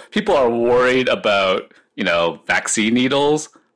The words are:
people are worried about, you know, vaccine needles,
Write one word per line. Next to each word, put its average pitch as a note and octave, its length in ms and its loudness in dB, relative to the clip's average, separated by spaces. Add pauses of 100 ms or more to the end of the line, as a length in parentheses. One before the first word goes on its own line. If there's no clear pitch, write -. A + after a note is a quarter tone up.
(100)
people G#3 260 0
are B2 140 2
worried B2 580 2
about, G2 640 0 (240)
you G2 80 -6
know, E2+ 420 -2
vaccine G#2+ 460 -2
needles, C#3 560 0 (280)